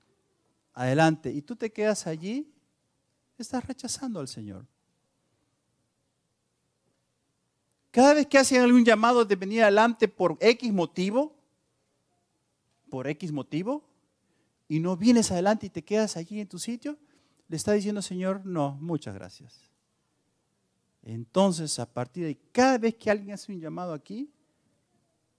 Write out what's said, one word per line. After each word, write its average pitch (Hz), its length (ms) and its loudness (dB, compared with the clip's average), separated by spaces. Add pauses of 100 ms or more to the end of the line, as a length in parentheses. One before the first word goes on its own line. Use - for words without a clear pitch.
(760)
adelante 139 560 0
y 143 100 -8
tú 226 160 -14
te 220 160 -8
quedas 214 340 -2
allí, 190 460 -8 (880)
estás 240 280 -8
rechazando 240 540 -10
al 135 80 -8
Señor". 104 380 -14 (3250)
Cada 277 240 6
vez 294 120 2
que 277 120 4
hacen 262 220 4
algún 247 240 8
llamado 233 400 4
de 202 120 0
venir 196 260 -2
adelante 220 460 4
por 170 320 -2
X 233 320 2
motivo, 202 640 -2 (1600)
por 131 160 -8
X 156 260 -8
motivo, 175 520 -6 (880)
y 156 80 0
no 180 160 -2
vienes 226 340 4
adelante 196 360 0
y - 20 -16
te - 160 -12
quedas 214 320 -2
allí 175 240 -10
en 196 80 -12
tu 175 100 -16
sitio, 247 380 -10 (500)
le 160 120 -8
está 208 140 0
diciendo, 208 280 0
"Señor, 190 460 -6
no, 143 340 -4
muchas 156 340 -6
gracias". - 560 -20 (1300)
Entonces, 156 760 -2
a 120 60 -6
partir 127 380 -10
de 160 80 -6
ahí, 135 100 -12 (120)
cada 254 260 4
vez 226 160 -2
que - 160 -4
alguien 208 220 -4
hace 202 200 -16
un 180 80 -12
llamado 165 320 -10
aquí, 208 400 -12 (1080)